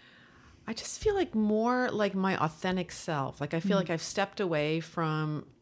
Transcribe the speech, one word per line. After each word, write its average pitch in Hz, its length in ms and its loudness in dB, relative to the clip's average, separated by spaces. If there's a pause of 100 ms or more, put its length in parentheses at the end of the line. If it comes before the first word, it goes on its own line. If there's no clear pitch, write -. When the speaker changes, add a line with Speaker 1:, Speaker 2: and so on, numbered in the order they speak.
(680)
Speaker 1:
I 220 60 -8
just - 260 -6
feel 427 140 4
like 370 200 0
more 220 560 4
like 202 240 0
my 190 220 2
authentic 180 560 0
self. - 480 -4
Like, 147 140 -4
I 165 60 0
feel 190 160 2
Speaker 2:
Mm. 196 60 4
Speaker 1:
like 180 80 -4
I've 165 120 -2
stepped - 380 -4
away 160 400 0
from 156 680 -2 (160)